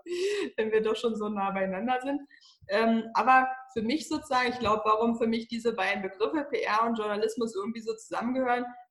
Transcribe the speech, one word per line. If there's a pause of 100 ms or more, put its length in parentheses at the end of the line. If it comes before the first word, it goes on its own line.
(580)
wenn
wir
doch
schon
so
nah
beieinander
sind. (460)
Ähm, (100)
aber (260)
für
mich
sozusagen,
ich
glaube,
warum
für
mich
diese
beiden
Begriffe
P
R
und
Journalismus
irgendwie
so
zusammengehören, (260)